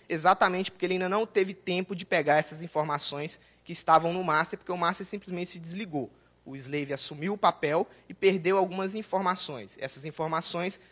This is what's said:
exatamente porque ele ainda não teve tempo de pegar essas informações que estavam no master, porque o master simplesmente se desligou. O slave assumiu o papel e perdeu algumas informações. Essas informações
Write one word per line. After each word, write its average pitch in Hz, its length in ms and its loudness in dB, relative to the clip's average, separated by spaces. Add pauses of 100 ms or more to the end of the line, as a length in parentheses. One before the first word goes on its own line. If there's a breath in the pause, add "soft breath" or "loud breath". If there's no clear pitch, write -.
exatamente 185 640 2
porque - 140 -4
ele 180 80 -2
ainda 185 160 0
não 214 160 2
teve 196 280 0
tempo 185 420 -4
de 170 100 -8
pegar 151 320 4
essas 156 240 -2
informações 151 760 -4 (240 soft breath)
que - 80 -14
estavam 165 420 4
no 185 100 -2
master, 165 360 2
porque - 120 -8
o 180 60 -2
master 180 280 0
simplesmente 180 440 -6
se 180 100 -8
desligou. 165 520 -8 (340 soft breath)
O 135 100 -12
slave 139 380 -6
assumiu 151 400 -4
o 208 40 -4
papel 165 500 2 (200 loud breath)
e - 60 -16
perdeu 190 460 4
algumas 190 340 0
informações. 185 880 -4
Essas 135 240 -8
informações 165 760 -4 (120)